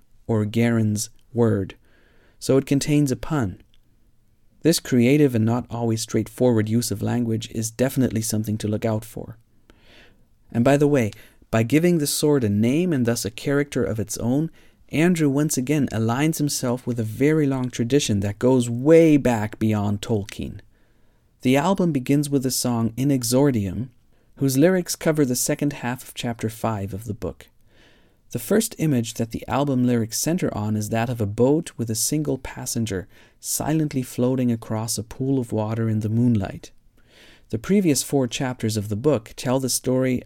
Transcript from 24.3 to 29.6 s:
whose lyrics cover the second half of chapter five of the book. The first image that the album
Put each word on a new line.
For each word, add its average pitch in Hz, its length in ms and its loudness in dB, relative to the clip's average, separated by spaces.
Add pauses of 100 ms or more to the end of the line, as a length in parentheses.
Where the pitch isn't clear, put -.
whose 135 200 0
lyrics 180 380 2
cover 156 280 2
the 123 120 0
second 143 380 -2
half 123 300 -8
of - 100 -20
chapter 117 360 -6
five 107 440 -6
of 95 120 -10
the 104 80 -8
book. - 340 -10 (840)
The - 80 -6
first - 380 0
image 127 380 0
that 113 160 -4
the - 160 -10
album 127 380 0